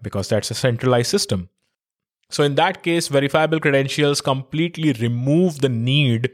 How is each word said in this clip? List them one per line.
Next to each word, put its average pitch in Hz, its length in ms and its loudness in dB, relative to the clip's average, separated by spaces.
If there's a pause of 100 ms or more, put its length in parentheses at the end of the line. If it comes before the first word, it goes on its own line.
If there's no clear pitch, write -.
Because 101 260 -6
that's 104 220 0
a - 20 -6
centralized 120 560 0
system. 92 400 -2 (800)
So - 140 -2
in 143 120 0
that 190 280 0
case, 170 240 0
verifiable 156 540 2
credentials 143 580 0
completely 156 720 -2
remove 135 680 0
the 139 80 2
need 123 640 0